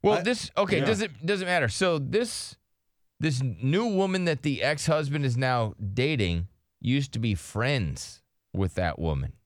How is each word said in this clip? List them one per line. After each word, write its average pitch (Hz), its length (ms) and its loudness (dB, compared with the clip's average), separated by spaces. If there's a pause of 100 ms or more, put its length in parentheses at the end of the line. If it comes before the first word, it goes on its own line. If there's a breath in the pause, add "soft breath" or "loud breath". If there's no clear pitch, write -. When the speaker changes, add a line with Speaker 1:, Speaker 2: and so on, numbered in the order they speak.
Speaker 1:
Well, 208 180 4
Speaker 2:
I - 40 -2
Speaker 1:
this, 233 340 -2
okay, 190 220 2
Speaker 3:
Yeah. 139 60 2
Speaker 1:
does 214 160 2
it, 156 220 -6
doesn't 185 220 -2
matter. 175 220 2
So 165 320 2
this, 196 560 -4 (640)
this 147 240 0
new 131 420 0
woman 190 400 2
that 160 160 0
the 143 220 -2
ex-husband 147 640 0
is 120 120 2
now 127 380 0 (180)
dating 101 540 2 (320)
used 135 340 0
to 117 60 -4
be 110 160 2
friends 110 880 -4 (300)
with 95 220 0
that 87 220 0
woman. 71 360 -2 (120)